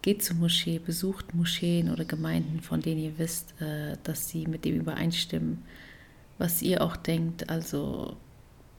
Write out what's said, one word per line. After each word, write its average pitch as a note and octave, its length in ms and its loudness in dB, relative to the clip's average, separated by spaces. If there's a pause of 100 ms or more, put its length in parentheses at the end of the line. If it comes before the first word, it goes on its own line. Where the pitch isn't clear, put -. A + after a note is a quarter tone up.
Geht G3+ 200 4
zur F3 140 0
Moschee, E3+ 420 4
besucht E3+ 560 -2
Moscheen E3+ 560 4
oder D#3+ 140 0
Gemeinden, D#3+ 560 0
von D#3+ 200 0
denen D#3+ 220 0
ihr D#3 160 -4
wisst, - 420 -4
äh, D3+ 440 -4
dass - 240 -4
sie D#3+ 180 -2
mit D#3+ 180 -2
dem D#3+ 120 2
übereinstimmen, D#3+ 880 0 (760)
was E3+ 240 2
ihr F3+ 200 4
auch E3 140 0
denkt. E3 540 0
Also D3 640 -2 (640)